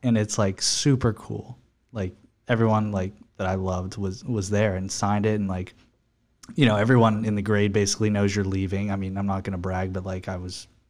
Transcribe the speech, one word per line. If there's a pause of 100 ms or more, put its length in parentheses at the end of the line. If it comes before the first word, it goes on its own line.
And
it's,
like,
super
cool. (340)
Like, (340)
everyone,
like, (240)
that
I
loved
was,
was
there
and
signed
it.
And,
like, (840)
you
know,
everyone
in
the
grade
basically
knows
you're
leaving.
I
mean,
I'm
not
gonna
brag,
but,
like,
I
was (220)